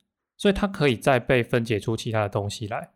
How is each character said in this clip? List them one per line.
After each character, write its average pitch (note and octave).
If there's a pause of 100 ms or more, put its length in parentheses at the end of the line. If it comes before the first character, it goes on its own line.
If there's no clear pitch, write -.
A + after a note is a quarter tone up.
(380)
所 G#3
以 -
它 G3
可 D3+
以 A#2+
再 B2+
被 B2
分 A#2
解 A2+
出 A2+
其 A2+
他 A2
的 G2+
东 G2+
西 G#2
来。 A#2+